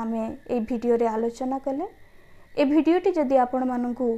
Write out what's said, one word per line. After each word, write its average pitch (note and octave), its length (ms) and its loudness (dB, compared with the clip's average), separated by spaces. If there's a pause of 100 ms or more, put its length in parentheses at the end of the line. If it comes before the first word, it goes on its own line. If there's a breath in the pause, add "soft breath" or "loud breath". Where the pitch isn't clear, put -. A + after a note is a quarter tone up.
ଆମେ A3+ 220 -4 (260)
ଏଇ B3 100 0
ଭିଡ଼ିଓରେ A#3 480 0
ଆଲୋଚନା A#3 520 -4
କଲେ। C#4 260 -4 (720 soft breath)
ଏ - 80 4
ଭିଡ଼ିଓଟି D#4+ 460 4
ଯଦି C#4 260 2
ଆପଣମାନଙ୍କୁ B3 680 0 (100)